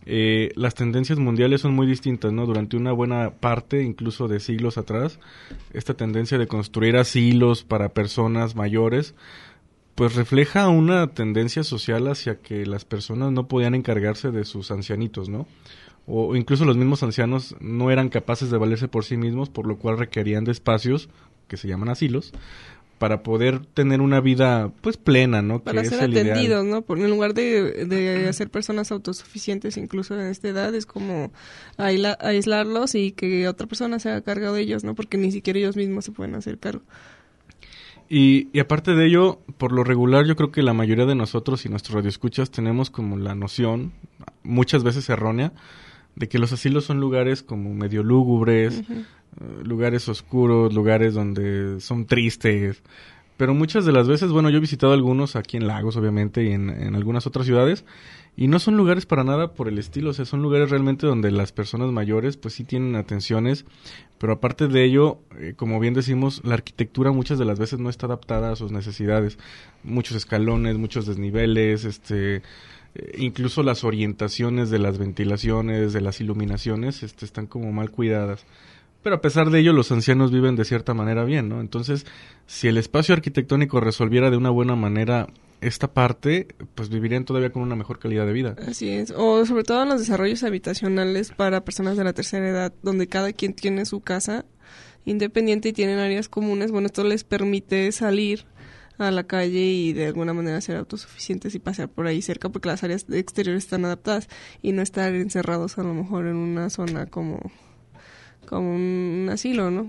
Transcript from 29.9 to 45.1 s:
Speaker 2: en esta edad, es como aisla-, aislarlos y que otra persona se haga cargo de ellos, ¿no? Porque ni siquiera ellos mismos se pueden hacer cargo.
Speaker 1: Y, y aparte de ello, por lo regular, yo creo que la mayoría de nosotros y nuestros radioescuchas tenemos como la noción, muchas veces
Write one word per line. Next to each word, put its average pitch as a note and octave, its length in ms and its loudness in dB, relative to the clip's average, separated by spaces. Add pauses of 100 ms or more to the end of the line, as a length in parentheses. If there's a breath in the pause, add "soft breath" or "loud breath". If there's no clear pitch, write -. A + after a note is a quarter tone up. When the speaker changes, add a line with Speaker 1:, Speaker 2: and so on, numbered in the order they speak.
Speaker 2:
en F#3+ 100 -6
esta F#3+ 200 -8
edad, G3 280 -4
es G#3+ 100 -6
como F#3+ 440 -6 (480 loud breath)
aisla-, G3+ 440 0
aislarlos G#3+ 720 0
y G3 160 0
que F#3 380 0
otra F3+ 180 -6
persona A#3 320 -4
se A3 120 -4
haga G#3+ 100 -4
cargo G3+ 320 -4
de G#3 80 -2
ellos, G#3+ 240 -4
¿no? G#3+ 100 -6
Porque G#3+ 220 -6
ni F#3+ 160 2
siquiera G3 260 -2
ellos G3 160 0
mismos G3+ 300 -4
se G#3 80 -14
pueden - 220 -8
hacer G#3+ 220 -10
cargo. - 260 -10 (1300 loud breath)
Speaker 1:
Y, C3+ 420 6
y D3 60 4
aparte D3+ 360 2
de D#3+ 100 6
ello, E3+ 320 6 (220)
por B2 120 0
lo B2 120 2
regular, B2+ 420 4
yo D#3 100 2
creo D3+ 160 0
que D3+ 120 0
la B2 100 4
mayoría A2+ 320 4
de C#3 80 2
nosotros B2 540 -2
y - 20 -6
nuestros G#2 240 -8
radioescuchas G#2+ 560 -2
tenemos A#2 400 -2
como G2+ 280 -6
la G2 180 -6
noción, A2+ 560 -4 (520)
muchas B2+ 400 2
veces B2 280 0